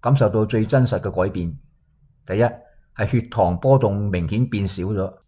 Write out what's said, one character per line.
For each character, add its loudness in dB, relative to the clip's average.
感 2
受 4
到 2
最 0
真 2
實 -2
嘅 -6
改 0
變。 -6
第 -4
一， 4
係 -2
血 0
糖 0
波 4
動 0
明 -2
顯 0
變 -2
少 -8
咗， -4